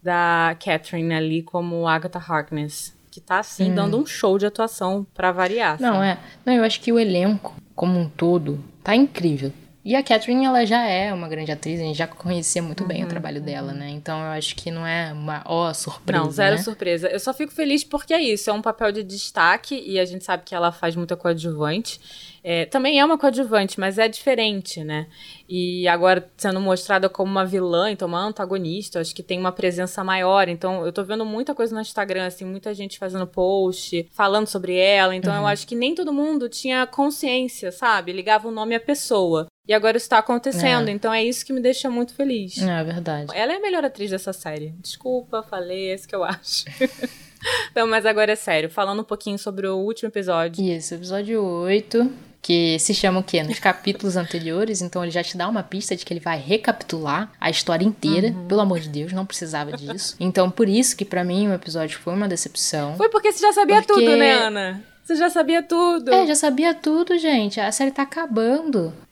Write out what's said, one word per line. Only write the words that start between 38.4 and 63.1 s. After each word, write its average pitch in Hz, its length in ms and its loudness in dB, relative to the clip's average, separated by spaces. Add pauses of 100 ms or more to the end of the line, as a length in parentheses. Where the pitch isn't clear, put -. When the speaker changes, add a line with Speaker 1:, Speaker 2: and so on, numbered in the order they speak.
Speaker 1:
o 226 40 -6
nome 220 240 -4
à 233 40 0
pessoa. 190 680 0 (220)
E 208 60 4
agora 220 220 4
isso 233 140 -12
tá 240 80 6
acontecendo, 240 720 2
Speaker 2:
É. - 20 -2
Speaker 1:
então 214 220 -2
é 226 100 2
isso 240 220 -2
que 269 80 -6
me 254 80 -2
deixa 254 300 2
muito 240 240 -4
feliz. 233 420 -2
Speaker 2:
É, 180 240 0
é - 20 -2
verdade. 160 520 -4
Speaker 1:
Ela 233 180 0
é 381 40 -4
a 403 40 -6
melhor 370 240 -2
atriz 208 240 -4
dessa 190 240 -6
série. 156 480 -10
Desculpa, 247 600 -6
falei, 185 480 -6
é - 20 -2
isso 190 140 -10
que - 80 -8
eu 190 80 -2
acho. - 420 -4
<laughs> - 680 -6 (400)
Então, 233 160 0
mas 220 180 2
agora 214 280 4
é - 20 2
sério, 165 340 0
falando 196 300 -2
um 226 40 -6
pouquinho 208 360 -6
sobre 196 280 -6
o 190 100 -2
último 214 320 -4
episódio. 180 540 -2
Speaker 2:
Isso, 170 300 -2
episódio 202 500 -4
oito, 196 680 2 (280)
que 170 380 2
se 160 160 0
chama 185 280 2
o - 20 -2
quê? 170 180 0
Nos 156 160 -4
capítulos 196 580 0
anteriores, 180 640 -2
então 180 240 -4
ele 170 60 -4
já 170 140 -2
te 170 120 -8
dá 180 140 -2
uma 214 140 -2
pista - 320 -4
de 175 100 -10
que - 80 -6
ele 175 60 -4
vai 165 180 -2
recapitular 165 920 -2 (100)
a - 80 0
história 165 340 0
inteira. 185 440 2
Speaker 1:
Uhum. 175 200 -4
Speaker 2:
Pelo 202 140 4
amor 185 180 2
de 156 100 -10
Deus, 147 220 -6
não 190 140 -4
precisava 156 460 -6
disso. 143 460 -8
<laughs> - 40 -6
Então, 185 300 2
por 214 180 4
isso 233 260 4
que - 80 -6
pra 180 200 -2
mim 185 240 0
o 196 60 2
episódio 160 440 -6
foi 170 160 -6
uma 202 140 0
decepção. 156 680 -4
Speaker 1:
Foi 415 140 4
porque 427 220 2